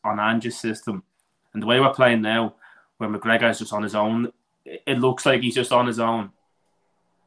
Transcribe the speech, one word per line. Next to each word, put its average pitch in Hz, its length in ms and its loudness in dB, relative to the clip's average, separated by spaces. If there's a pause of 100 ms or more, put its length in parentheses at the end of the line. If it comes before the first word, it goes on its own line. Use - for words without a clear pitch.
on 104 160 -2
Ange's 113 400 -2
system. 107 440 -8 (500)
And 107 100 -6
the 104 40 -6
way 120 140 4
we're 135 120 6
playing 120 300 4
now, 110 320 0 (420)
where 107 140 -6
McGregor's 113 480 2
just 110 160 -8
on 104 80 -4
his 104 120 -6
own, 113 380 0 (320)
it, - 220 -16
it 135 140 -2
looks 127 260 0
like 127 160 2
he's 120 120 -2
just 123 160 -2
on 123 160 2
his 117 140 -4
own. 113 300 -2 (960)